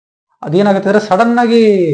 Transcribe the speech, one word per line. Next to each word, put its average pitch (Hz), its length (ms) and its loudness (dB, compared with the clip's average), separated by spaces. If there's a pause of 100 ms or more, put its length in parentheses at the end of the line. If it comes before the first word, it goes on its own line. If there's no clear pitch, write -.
(420)
ಅದೇನಾಗುತ್ತೆ 196 480 -2
ಅಂದ್ರೆ 208 180 0
ಸಡನ್ 233 300 0
ಆಗಿ 214 560 2